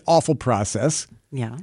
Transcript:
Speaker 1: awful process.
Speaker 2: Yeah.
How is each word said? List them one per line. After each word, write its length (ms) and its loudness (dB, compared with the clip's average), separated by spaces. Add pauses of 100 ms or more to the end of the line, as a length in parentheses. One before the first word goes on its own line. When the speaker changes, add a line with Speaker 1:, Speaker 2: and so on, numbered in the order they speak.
Speaker 1:
awful 300 4
process. 720 0 (240)
Speaker 2:
Yeah. 300 -6